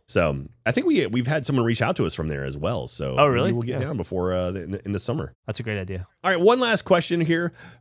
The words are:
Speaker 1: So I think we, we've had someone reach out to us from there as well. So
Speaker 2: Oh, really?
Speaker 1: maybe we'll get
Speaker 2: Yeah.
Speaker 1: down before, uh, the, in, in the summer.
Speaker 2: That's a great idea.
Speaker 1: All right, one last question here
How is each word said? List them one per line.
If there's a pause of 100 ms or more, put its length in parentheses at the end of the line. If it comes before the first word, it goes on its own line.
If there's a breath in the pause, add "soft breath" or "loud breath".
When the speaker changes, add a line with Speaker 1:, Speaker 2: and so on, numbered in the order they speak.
Speaker 1:
So (220)
I
think
we,
we've
had
someone
reach
out
to
us
from
there
as
well.
So
Speaker 2:
Oh,
really?
Speaker 1:
maybe
we'll
get
Speaker 2:
Yeah.
Speaker 1:
down
before,
uh,
the,
in, (120)
in
the
summer. (120)
Speaker 2:
That's
a
great
idea. (180)
Speaker 1:
All
right,
one
last
question
here (280 loud breath)